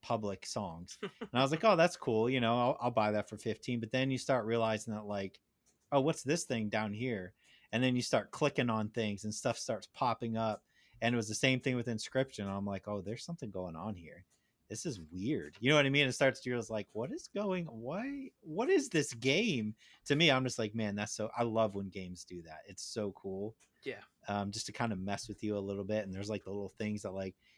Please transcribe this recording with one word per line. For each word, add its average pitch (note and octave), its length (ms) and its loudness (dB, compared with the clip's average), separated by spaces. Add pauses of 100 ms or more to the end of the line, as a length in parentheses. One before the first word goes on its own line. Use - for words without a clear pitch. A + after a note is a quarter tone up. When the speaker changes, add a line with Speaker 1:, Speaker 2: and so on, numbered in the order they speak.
Speaker 1:
public G#2+ 440 -2
songs. F2+ 560 -6
Speaker 2:
<laughs> - 320 -10
Speaker 1:
And A#2+ 60 4
I C3 40 6
was C3+ 80 4
like, D#3 140 0
"Oh, G#3+ 120 10
that's E3+ 200 6
cool. A2+ 320 2
You C3 120 2
know, A#2 160 4
I'll, B2 240 2
I'll B2 100 0
buy G#2+ 200 4
that G#2 180 0
for G#2+ 80 -10
fifteen." A#2 440 -2
But A2 100 -6
then C3+ 200 2
you B2+ 80 0
start B2+ 260 2
realizing A2 480 2
that, G#2 120 -6
like, G2+ 340 -4 (520)
"Oh, C#3+ 100 6
what's D3+ 220 0
this D#3+ 220 0
thing A2 240 0
down G#2+ 240 0
here?" G#2+ 400 -4 (400)
And A#2+ 100 4
then B2+ 120 4
you B2 80 2
start - 280 0
clicking C#3 380 2
on A2 200 0
things G#2 360 -2
and G#2+ 100 -4
stuff - 240 0
starts G#2+ 280 -4
popping A#2 500 -2
up. A2 260 0 (380)
And A#2 140 4
it - 20 2
was G#2+ 120 0
the G#2+ 60 -4
same C3 260 4
thing B2+ 140 0
with A#2+ 120 -2
Inscryption. A#2+ 600 -2
I'm G2 180 -2
like, G2 220 -4
"Oh, G#2 140 -4
there's G#2 240 -8
something C#3+ 260 -8
going F#2 240 -6
on F#2+ 200 -6
here. E2+ 300 -16 (440)
This - 160 -8
is A#2 160 -6
weird." F#2 600 -6
You B2 100 4
know D3+ 60 8
what C#3 80 8
I C3+ 40 4
mean? C#3 180 6
It B2+ 60 0
starts C3 280 4
to, - 80 -4
you're B2 100 0
just A2 120 -6
like, G#2+ 220 -2
"What B2 180 -4
is E4+ 240 -10
going, F#3 320 -2
why, G3+ 640 -6 (100)
what G3 280 -2
is D#4 200 4
this D3+ 240 2
game?" C3 640 2 (300)
To C#3+ 100 4
me, D#3 160 8
I'm C3 140 6
just B2 140 -4
like, G#2+ 160 -2
"Man, G#2 200 0
that's G#2 180 -4
so," A2 240 -4
I A#2+ 60 2
love A2 320 2
when G2 140 -6
games F2+ 360 -10
do F2 180 -12
that. D#2 240 -14
It's - 160 -14
so G#2 300 -4
cool. G2 420 -8 (280)
Speaker 2:
Yeah. G#2+ 180 -8 (260)
Speaker 1:
Um, G2+ 240 -2
just G#2+ 160 -6
to - 60 -10
kinda A2+ 220 -2
mess F#2+ 340 -6
with G#2 140 -10
you G#2 140 -2
a - 20 -2
little G2 260 -4
bit. G#2+ 200 0
And F#2+ 80 -8
there's, G2 160 -6
like, G#2+ 140 -4
the G2 80 -10
little G2+ 180 -6
things G#2+ 340 -4
that, G2 100 -6
like, F#2+ 220 -6 (220)